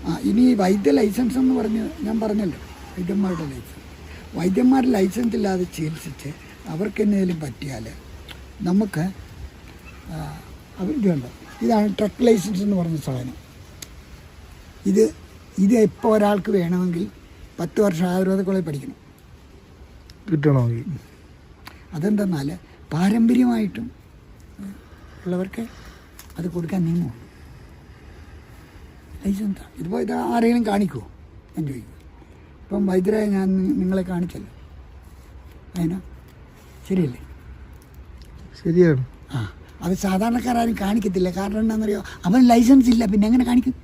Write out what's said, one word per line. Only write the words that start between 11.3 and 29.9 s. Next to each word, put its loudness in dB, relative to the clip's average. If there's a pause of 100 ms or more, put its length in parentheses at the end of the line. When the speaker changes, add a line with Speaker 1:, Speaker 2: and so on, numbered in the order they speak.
Speaker 1:
ഇതാണ് 4 (100)
ട്രക്ക് -2
ലൈസൻസ് 2
എന്ന് 0
പറഞ്ഞ -2
സാധനം. -6 (1500)
ഇത്, 6 (600)
ഇത് 6 (120)
ഇപ്പോൾ 0
ഒരാൾക്ക് 2
വേണമെങ്കിൽ 0 (540)
പത്ത് -6
വർഷം 0
ആയുർവേദ 0
കോളേജ് -2
പഠിക്കണം. -10 (1300)
Speaker 2:
കിട്ടണമെങ്കിൽ. 0 (1000)
Speaker 1:
അതെന്തെന്നാൽ -2 (440)
പാരമ്പര്യമായിട്ടും 2 (1400)
ഉള്ളവർക്ക് -4 (760)
അത് -6
കൊടുക്കാൻ -4
നിയമമുണ്ട്, -4 (2000)
ലൈസൻസാണ്. -4
ഇതിപ്പോൾ -6